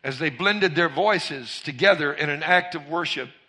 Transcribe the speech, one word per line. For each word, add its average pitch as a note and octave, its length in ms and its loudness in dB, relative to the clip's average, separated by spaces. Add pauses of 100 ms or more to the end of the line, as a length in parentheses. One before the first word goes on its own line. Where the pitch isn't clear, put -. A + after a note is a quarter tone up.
as C3+ 140 -4
they D#3 120 0
blended F#3+ 440 2
their E3+ 140 4
voices D3+ 760 -2
together D3+ 480 2
in D3 180 -2
an D3 120 -4
act F3+ 320 2
of D3 140 -8
worship D3+ 400 -4 (200)